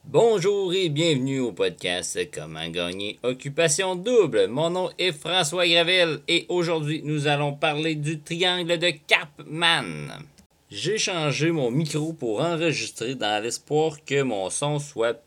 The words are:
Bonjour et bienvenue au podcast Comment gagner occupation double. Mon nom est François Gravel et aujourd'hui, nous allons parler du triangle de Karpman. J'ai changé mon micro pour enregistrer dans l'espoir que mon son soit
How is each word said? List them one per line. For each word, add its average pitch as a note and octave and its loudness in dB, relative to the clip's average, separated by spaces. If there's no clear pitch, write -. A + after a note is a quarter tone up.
Bonjour G3 4
et F#3 0
bienvenue C#3 2
au A#2+ -2
podcast F2+ -2
Comment D#2 -8
gagner F2+ -6
occupation D#3 0
double. F3+ 4
Mon D3 0
nom F3+ -2
est F3+ 2
François F3 0
Gravel E3+ 4
et E3+ 2
aujourd'hui, D#3+ 0
nous D3+ -2
allons C#3+ 0
parler D#3 0
du D3+ -4
triangle F3 0
de E3+ 2
Karpman. D3+ -2
J'ai C#3+ -4
changé D#3 0
mon C3+ 0
micro D3+ -2
pour A#2 -4
enregistrer D3+ -2
dans G#2+ 0
l'espoir D3+ -2
que C#3 2
mon G2 -2
son D3 -2
soit A#2 -2